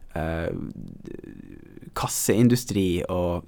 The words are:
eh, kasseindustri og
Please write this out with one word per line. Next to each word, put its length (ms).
eh, 400
kasseindustri 1120
og 440